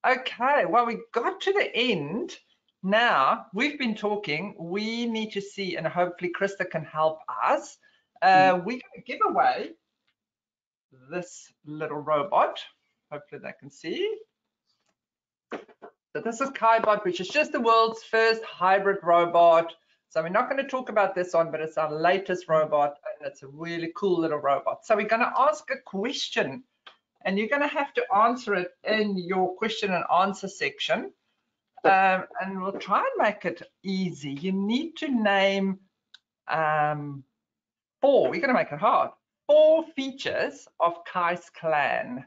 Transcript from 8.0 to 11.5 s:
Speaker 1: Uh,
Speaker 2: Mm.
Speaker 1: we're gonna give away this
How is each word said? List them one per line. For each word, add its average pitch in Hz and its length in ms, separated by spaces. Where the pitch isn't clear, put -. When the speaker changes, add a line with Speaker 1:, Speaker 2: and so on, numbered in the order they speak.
Speaker 1:
Uh, 185 320
Speaker 2:
Mm. 175 100
Speaker 1:
we're 247 160
gonna - 260
give 277 180
away 214 460
this - 420